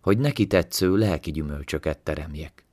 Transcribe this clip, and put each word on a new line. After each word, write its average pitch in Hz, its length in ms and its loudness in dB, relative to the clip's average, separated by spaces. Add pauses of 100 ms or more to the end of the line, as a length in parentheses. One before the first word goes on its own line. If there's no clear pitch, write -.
hogy 101 180 4
neki 135 280 2
tetsző 92 500 2
lelki 95 340 0
gyümölcsöket 73 680 -4
teremjek? 76 760 -8